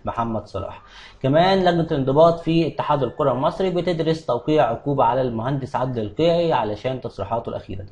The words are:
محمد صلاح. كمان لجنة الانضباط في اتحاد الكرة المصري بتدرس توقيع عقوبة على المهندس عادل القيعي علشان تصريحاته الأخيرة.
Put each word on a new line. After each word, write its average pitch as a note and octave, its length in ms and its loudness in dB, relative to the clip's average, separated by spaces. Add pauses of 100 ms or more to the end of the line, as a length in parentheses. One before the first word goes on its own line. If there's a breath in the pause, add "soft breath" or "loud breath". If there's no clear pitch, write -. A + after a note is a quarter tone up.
محمد A2 420 -4
صلاح. - 340 -10 (400 loud breath)
كمان F3 440 4
لجنة E3+ 260 2
الانضباط D#3 480 4
في E3 280 2
اتحاد C#3 360 -2
الكرة C3 280 0
المصري E3+ 380 0
بتدرس E3 560 -2
توقيع C3 440 2
عقوبة C3+ 340 0
على B2 180 2
المهندس B2+ 540 -4
عادل B2 260 -2
القيعي E3 520 0
علشان A#2+ 480 -2
تصريحاته A#2 480 -6
الأخيرة. G2 420 -10